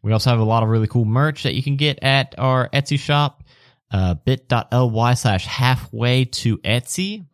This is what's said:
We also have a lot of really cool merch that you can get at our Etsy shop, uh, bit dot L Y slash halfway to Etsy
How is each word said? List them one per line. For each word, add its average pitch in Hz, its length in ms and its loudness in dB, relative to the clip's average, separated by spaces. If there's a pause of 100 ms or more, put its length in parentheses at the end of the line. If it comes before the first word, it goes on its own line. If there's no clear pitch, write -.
We 107 80 -2
also 110 200 2
have 117 80 2
a 113 40 2
lot 113 200 2
of 110 60 0
really 110 160 2
cool 117 200 0
merch 139 380 0
that 123 120 -2
you 127 80 -4
can 143 140 -2
get 147 260 0
at 135 340 0
our 127 320 0
Etsy 139 300 -2
shop, 147 420 0 (500)
uh, 92 240 0
bit 127 340 -4
dot 117 240 -2
L 123 180 2
Y 117 220 2
slash 101 320 0
halfway 127 800 0
to 117 320 -2
Etsy 185 760 -4